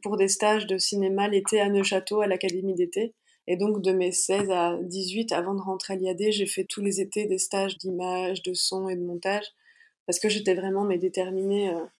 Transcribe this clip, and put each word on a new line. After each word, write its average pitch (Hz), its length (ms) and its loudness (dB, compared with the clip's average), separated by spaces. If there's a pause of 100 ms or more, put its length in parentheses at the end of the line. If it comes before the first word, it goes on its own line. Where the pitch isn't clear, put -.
pour 202 140 -2
des 190 140 4
stages 208 380 4
de 190 100 0
cinéma 196 500 2
l'été 202 320 4
à 202 80 4
Neuchâteau, 202 540 2
à 208 60 2
l'Académie 185 480 0
d'été. 180 380 0 (320)
Et 180 120 0
donc, 208 240 0
de 185 100 2
mes 180 220 2
seize 196 380 0
à 175 300 2
dix-huit, 190 520 -4
avant 175 200 0
de 196 80 -2
rentrer 190 340 -4
à - 20 -4
l'I 185 120 -2
A 185 40 -2
D, 208 180 0
j'ai 202 160 0
fait 190 160 -4
tous - 180 -8
les 196 200 0
étés 208 240 -2
des 190 140 0
stages 196 380 -2
d'image, 185 640 -4
de 185 120 -6
son 190 340 -2
et 185 80 -2
de 175 80 -4
montage, 190 420 -2 (640)
parce 180 120 0
que 214 100 0
j'étais 202 260 2
vraiment, 196 280 0
mais, 190 140 2
déterminée, 190 720 0
euh, 170 160 -4 (140)